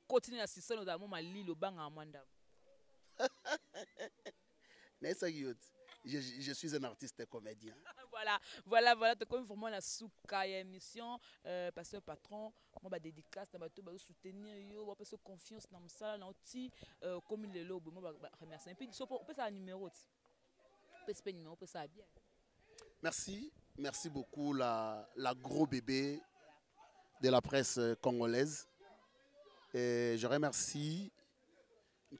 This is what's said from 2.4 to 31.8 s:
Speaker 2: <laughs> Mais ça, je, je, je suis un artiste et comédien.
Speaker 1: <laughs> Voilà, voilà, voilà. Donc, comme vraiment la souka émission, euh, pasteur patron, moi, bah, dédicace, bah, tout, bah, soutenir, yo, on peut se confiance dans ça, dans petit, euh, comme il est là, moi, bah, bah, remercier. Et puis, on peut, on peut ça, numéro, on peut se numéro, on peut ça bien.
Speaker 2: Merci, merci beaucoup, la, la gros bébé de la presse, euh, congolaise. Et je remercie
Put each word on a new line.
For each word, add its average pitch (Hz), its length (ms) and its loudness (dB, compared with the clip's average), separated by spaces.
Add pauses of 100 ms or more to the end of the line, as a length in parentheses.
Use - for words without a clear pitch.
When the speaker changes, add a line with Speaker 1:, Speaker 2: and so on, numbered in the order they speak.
Speaker 2:
<laughs> - 1160 -4 (640)
Mais 156 120 0
ça, 185 180 0
je, 143 220 -4 (520)
je, 139 140 -2
je 135 340 -4
suis 147 220 -2
un 143 100 0
artiste 120 360 -8
et 117 60 -6
comédien. 107 520 -12
Speaker 1:
<laughs> - 60 -20 (260)
Voilà, 214 300 0 (240)
voilà, 233 300 10
voilà. 226 220 6
Donc, 214 120 -6
comme 247 160 -2
vraiment 208 240 -6
la 208 120 -4
souka - 680 -2
émission, 190 720 -8 (260)
euh, 180 280 -4
pasteur 175 280 -10
patron, 208 520 -10 (280)
moi, 190 80 -14
bah, 185 120 -4
dédicace, 160 480 -12 (100)
bah, 165 100 -8
tout, 196 140 -16
bah, 185 160 -16
soutenir, 196 580 -14 (160)
yo, 208 160 -10
on 202 60 -8
peut 208 100 -14
se 220 120 -12
confiance 202 520 -18
dans 175 200 -18
ça, 214 280 -6
dans 196 160 -12
petit, 254 380 -10 (320)
euh, 180 160 -4 (100)
comme 214 160 -4
il 196 120 -8
est 170 80 -4
là, 185 120 -6 (160)
moi, 180 80 -14
bah, 165 220 -8
bah, 151 80 -12 (100)
remercier. 160 300 -14
Et 185 60 -12
puis, 262 120 -8 (120)
on 262 60 -4
peut, 254 140 -4
on 247 40 -12
peut 311 100 -10
ça, 233 160 -2
numéro, 190 380 -8
on - 1160 -20
peut 208 60 -2
se - 160 -10
numéro, 165 260 -10
on - 20 -12
peut 185 100 -14
ça 160 220 -8
bien. 190 160 -20 (1000)
Speaker 2:
Merci, 202 500 -2 (240)
merci - 320 -2
beaucoup, 143 460 0
la, 113 520 2 (100)
la 127 180 2
gros 135 320 4
bébé 135 560 2 (1000)
de 127 80 8
la 127 140 10
presse, 135 360 4
euh, 117 180 4
congolaise. 123 720 2 (1080)
Et 120 420 6
je 113 120 2
remercie 151 840 2 (1080)